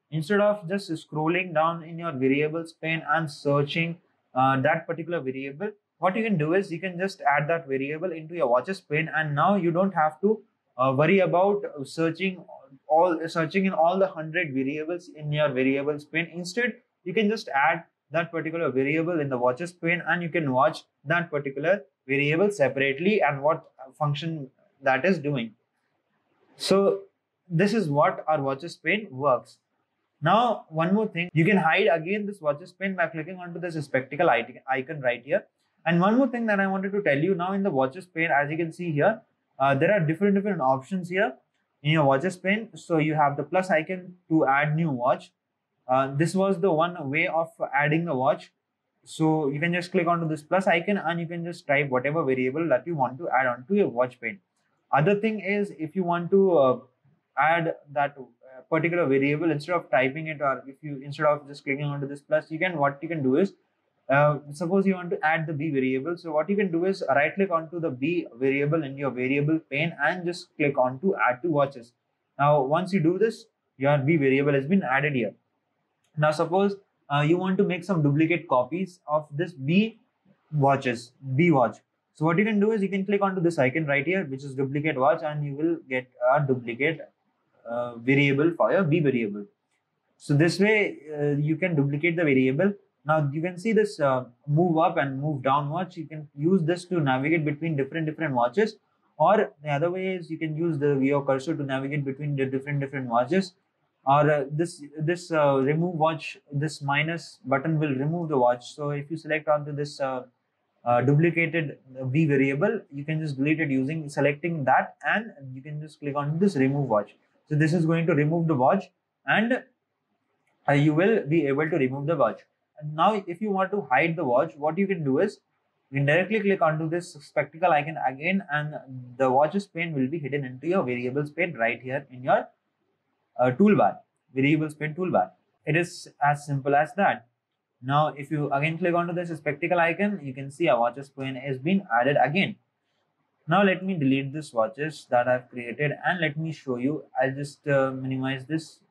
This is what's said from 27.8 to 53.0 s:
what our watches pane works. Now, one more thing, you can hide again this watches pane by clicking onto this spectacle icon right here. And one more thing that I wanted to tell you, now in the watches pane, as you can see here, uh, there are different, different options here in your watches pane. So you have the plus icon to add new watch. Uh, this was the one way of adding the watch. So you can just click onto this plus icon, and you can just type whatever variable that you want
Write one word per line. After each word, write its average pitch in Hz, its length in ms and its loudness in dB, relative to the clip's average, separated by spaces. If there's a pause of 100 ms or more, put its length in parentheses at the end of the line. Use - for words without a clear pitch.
what 160 380 2
our 156 140 2
watches 135 340 -6
pane 202 360 -4
works. 127 460 -2 (640)
Now, 208 500 2
one 160 260 0
more 214 120 2
thing, 175 240 -6
you 160 140 2
can 208 120 4
hide 180 360 2
again 185 320 -4
this 196 160 -10
watches 151 300 -4
pane 190 240 -6
by 175 100 0
clicking 160 320 -8
onto 175 220 -12
this 170 160 -6 (100)
spectacle 143 460 0
icon 131 720 -4
right 123 220 -2
here. 151 220 -2 (380)
And 170 160 2
one 202 160 4
more 262 120 4
thing 233 180 -4
that 208 140 2
I 196 80 2
wanted 190 240 -2
to 202 100 -2
tell 139 160 2
you, 170 160 2
now 180 200 -4
in 196 100 -2
the 196 80 0
watches 135 340 -2
pane, 165 240 -4
as 143 220 0
you 160 60 -6
can 165 140 -4
see 175 200 -8
here, 180 280 2 (380)
uh, 139 160 2
there 156 180 2
are 208 80 4
different, 170 360 2
different 196 260 0
options 135 480 -2
here 202 240 0 (480)
in 147 100 0
your 156 140 4
watches 139 320 2
pane. 214 380 -2
So 160 240 -2
you 156 160 0
have 143 200 2
the 147 60 -4
plus 185 300 -2
icon 180 420 -2 (160)
to 156 160 4
add 143 300 2
new 165 160 0
watch. 131 400 -2 (560)
Uh, 135 280 0
this 170 200 0
was 190 240 2
the 190 120 2
one 165 380 0
way 156 160 0
of 165 240 -2 (260)
adding 151 300 2
the 165 80 -2
watch. 135 380 0 (540)
So 156 420 0
you 147 120 -4
can 170 140 0
just 175 180 -4
click 175 140 2
onto 170 220 0
this 151 160 -4
plus 185 240 0
icon, 175 300 2
and 165 220 -2
you 170 60 -4
can 170 180 -8
just 170 220 -12
type 143 240 2
whatever 139 340 0
variable 131 460 0
that 123 160 0
you 170 100 -4
want 127 220 -2